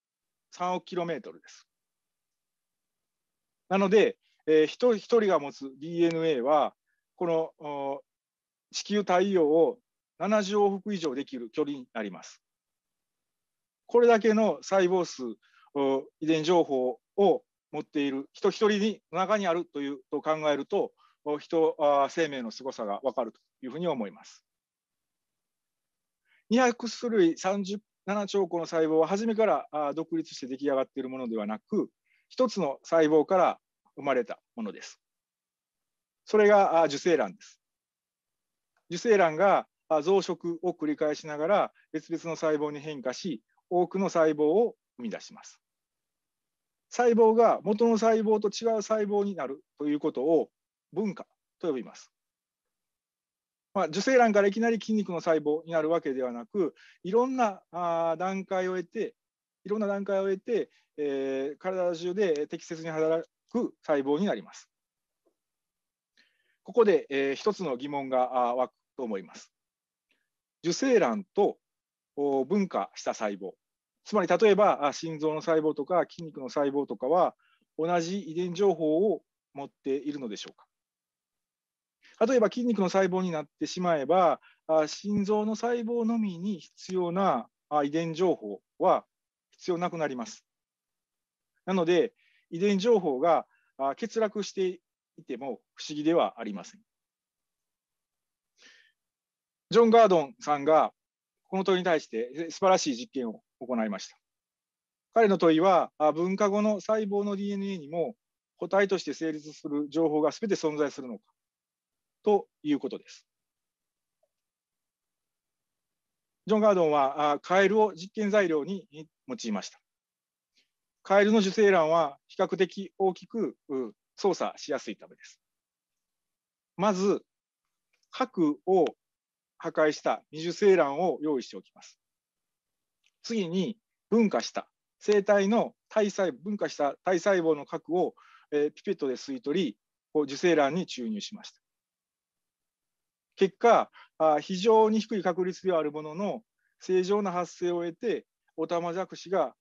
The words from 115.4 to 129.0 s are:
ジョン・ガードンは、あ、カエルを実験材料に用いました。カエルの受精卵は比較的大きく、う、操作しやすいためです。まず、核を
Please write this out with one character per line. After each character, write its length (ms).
ジ 80
ョ 20
ン・ 40
ガ 120
ー 20
ド 120
ン 40
は、 420
あ、 60
カ 220
エ 80
ル 140
を 100
実 220
験 160
材 180
料 160
に 260
用 460
い 160
ま 80
し 80
た。 100
カ 180
エ 60
ル 60
の 80
受 100
精 200
卵 200
は 260
比 140
較 140
的 400
大 160
き 140
く、 320
う、 240
操 160
作 260
し 140
や 60
す 120
い 60
た 100
め 100
で 60
す。 160
ま 160
ず、 280
核 540
を 220